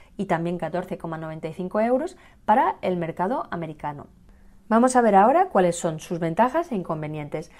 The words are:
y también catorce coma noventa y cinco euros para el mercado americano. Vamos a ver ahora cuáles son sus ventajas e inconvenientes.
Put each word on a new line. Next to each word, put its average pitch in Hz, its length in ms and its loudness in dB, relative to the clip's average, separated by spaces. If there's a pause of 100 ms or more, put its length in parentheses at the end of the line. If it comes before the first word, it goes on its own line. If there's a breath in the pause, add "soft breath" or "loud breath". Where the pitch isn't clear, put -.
(160 loud breath)
y 202 80 -6
también 175 340 -2
catorce 170 400 -6
coma 165 180 -10
noventa 160 300 -10
y 160 60 -8
cinco 180 260 -6
euros 254 380 0 (280 soft breath)
para 302 380 2
el 185 140 -2
mercado 175 560 -4
americano. 156 560 -10 (600 soft breath)
Vamos 247 260 4
a 247 40 6
ver 226 140 6
ahora 262 340 6
cuáles 180 280 2
son 160 220 -4
sus 170 200 -8
ventajas 247 520 0
e 262 40 -6
inconvenientes. 156 840 -8